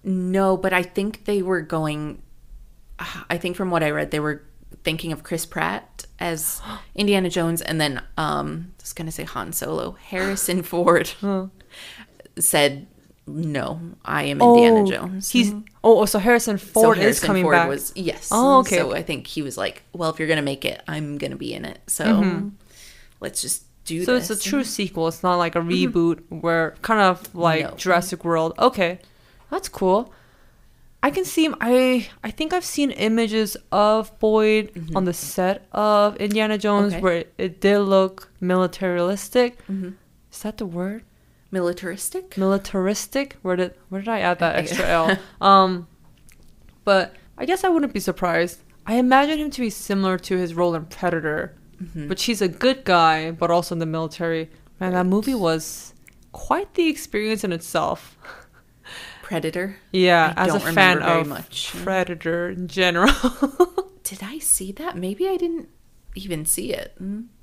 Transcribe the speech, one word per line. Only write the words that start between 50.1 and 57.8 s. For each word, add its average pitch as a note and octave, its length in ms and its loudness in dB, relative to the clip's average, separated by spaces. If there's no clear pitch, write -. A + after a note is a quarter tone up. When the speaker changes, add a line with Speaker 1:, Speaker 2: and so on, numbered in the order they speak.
Speaker 2:
to F#3 180 -4
his E3+ 180 -4
role F3 200 2
in D#3+ 120 -8
Predator, D#3+ 640 -4
Speaker 1:
Mm-hmm. D#3+ 280 -10
Speaker 2:
which F#3 140 -4
he's G#3+ 180 -2
a F#3+ 60 2
good B3+ 380 0
guy, D#3+ 440 4
but E3+ 220 -2
also F3 240 0
in E3 40 -4
the E3 60 -2
military. D#3+ 640 -4
Man, F#3 140 -2
that F3+ 40 0
Speaker 1:
Right. F3+ 80 2
Speaker 2:
movie G#3+ 300 0
was D#3+ 580 -4
quite - 420 -4
the E4 160 2
experience G#3+ 540 -4
in F#3+ 100 -2
itself. - 720 -4